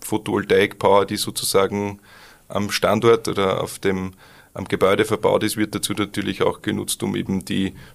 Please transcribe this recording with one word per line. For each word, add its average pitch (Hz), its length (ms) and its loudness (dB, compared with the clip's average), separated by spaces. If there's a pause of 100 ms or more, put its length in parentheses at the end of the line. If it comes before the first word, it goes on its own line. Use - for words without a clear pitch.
Photovoltaik-Power, 101 1040 2
die 104 100 -4
sozusagen 101 840 -2 (480)
am 101 240 -4
Standort 110 560 2
oder 95 340 0
auf - 160 -8
dem, 92 360 -2 (380)
am 95 120 -8
Gebäude 98 400 2
verbaut 101 400 0
ist, 107 120 -4
wird 104 200 -4
dazu 101 160 -4
natürlich 98 500 -4
auch 101 180 -2
genutzt, 101 440 -4
um 101 100 -4
eben 95 300 -4
die 98 300 -4 (200)